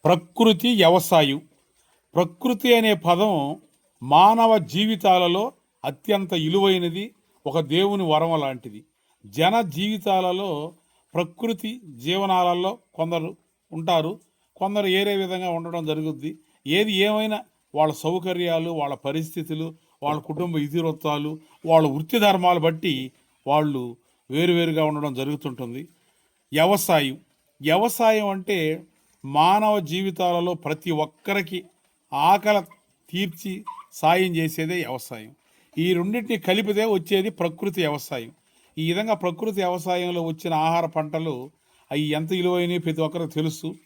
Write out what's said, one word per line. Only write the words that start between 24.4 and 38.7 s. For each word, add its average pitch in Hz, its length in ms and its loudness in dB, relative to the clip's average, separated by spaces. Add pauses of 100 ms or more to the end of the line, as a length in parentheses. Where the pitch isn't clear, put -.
ఉండడం 147 300 -4
జరుగుతుంటుంది. 135 760 -8 (640)
వ్యవసాయం. 156 680 2 (420)
వ్యవసాయం 214 680 2
అంటే 175 580 -4 (380)
మానవ 190 560 4
జీవితాలలో 175 760 -2
ప్రతి 160 360 -6
ఒక్కరికి 175 720 -4 (480)
ఆకలి 196 480 4 (500)
తీర్చి 190 540 -6 (280)
సాయం 175 440 2
చేసేదే 160 380 -4
వ్యవసాయం. 123 600 -8 (440)
ఈ 175 160 2
రెండింటిని 208 440 -2
కలిపితే 202 460 0
వచ్చేది 196 460 0
ప్రకృతి 170 500 -4
వ్యవసాయం. 143 520 -4 (460)